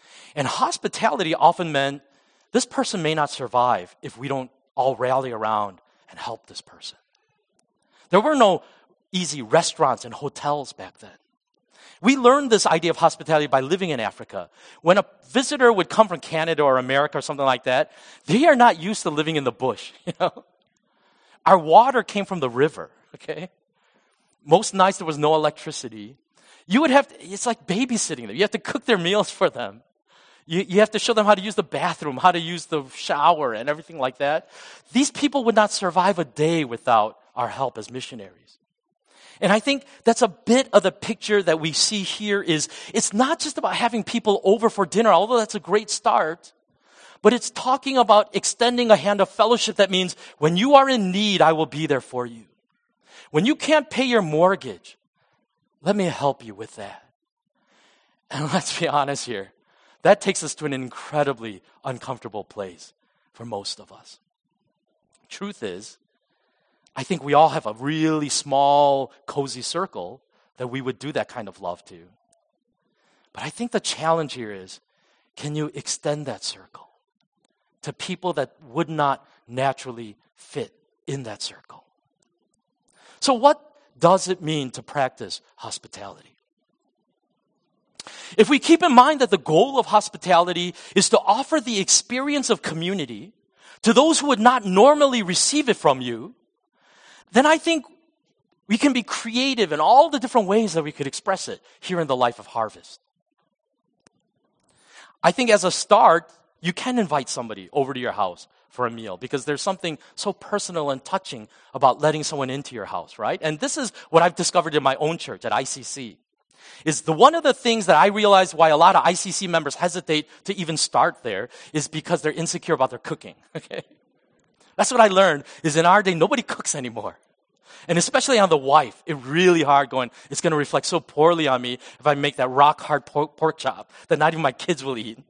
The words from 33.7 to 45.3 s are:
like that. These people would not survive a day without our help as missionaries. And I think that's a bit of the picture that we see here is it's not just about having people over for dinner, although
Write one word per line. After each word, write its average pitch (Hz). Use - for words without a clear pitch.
like 131
that. 147
These 262
people 277
would 226
not 208
survive 180
a 165
day 156
without 113
our 120
help 120
as 107
missionaries. 120
And 190
I 214
think 277
that's 226
a 233
bit 233
of 202
the 185
picture -
that 165
we 156
see 208
here 202
is 156
it's -
not 262
just -
about 233
having 226
people 214
over 214
for 196
dinner, 214
although 208